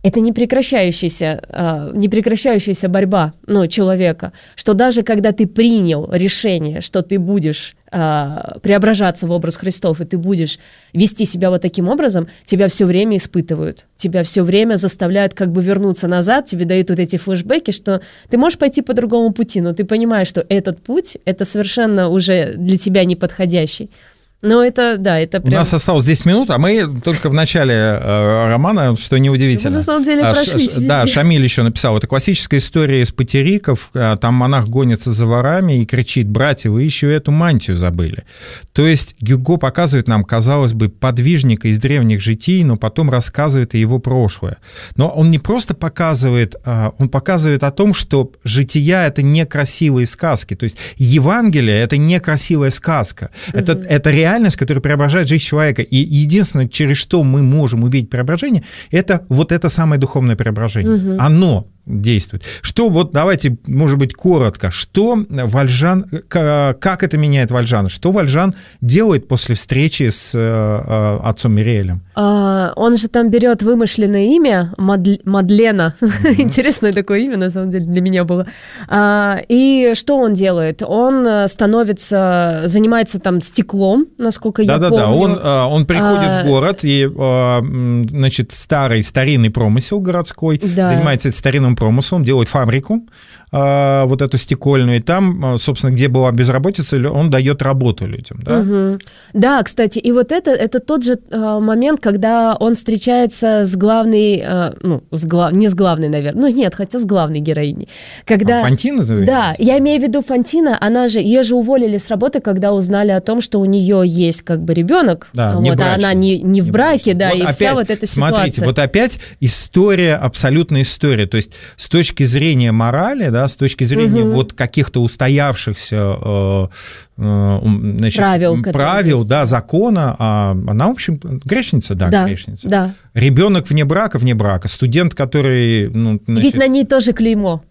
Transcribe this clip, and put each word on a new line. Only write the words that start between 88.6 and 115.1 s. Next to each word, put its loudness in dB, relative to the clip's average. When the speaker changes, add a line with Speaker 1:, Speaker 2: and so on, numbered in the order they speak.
Speaker 2:
старинный 0
промысел -2
городской, -2
Speaker 1:
Да. 0
Speaker 2:
занимается 0
старинным 0
промыслом, 0
делает 2
фабрику, -2
э, 2
вот 0
эту -2
стекольную, 0
и 2
там, 0
э, -2
собственно, -2
где 2
была 2
безработица, 0
лю-, -2
он 0
даёт 0
работу 0
людям, -12
да? 0
Speaker 1:
Мгм. 0
Да, 2
кстати, -2
и 0
вот 0
это, 0
это 0
тот -2
же, 0
э, -2
момент, 0
когда 0
он 2
встречается 0
с -2
главной, 2
э, -2
ну, -2
с -4
гла-, 0
не 4
с 0
главной, 0
наверное, -2
ну, 4
нет, 0
хотя -8
с -2
главной 0
героиней. -4
Когда 2
Speaker 2:
А 0
Фантина, 0
ты -4
Speaker 1:
Да, 0
Speaker 2:
имеешь 2
в -14
виду? 4
Speaker 1:
я 4
имею 2
в 0
виду 0
Фантина, 0
она 0
же, 0
её 2
же 0
уволили 2
с -6
работы, -2
когда 0
узнали 0
о 0
том, -2
что -2
у 2
неё 2
есть 0
как -2
бы -2
ребёнок, 0